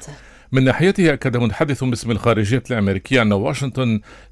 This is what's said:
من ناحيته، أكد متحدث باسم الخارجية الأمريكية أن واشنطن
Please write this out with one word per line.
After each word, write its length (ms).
من 120
ناحيته، 480
أكد 240
متحدث 480
باسم 260
الخارجية 600
الأمريكية 520
أن 100
واشنطن 680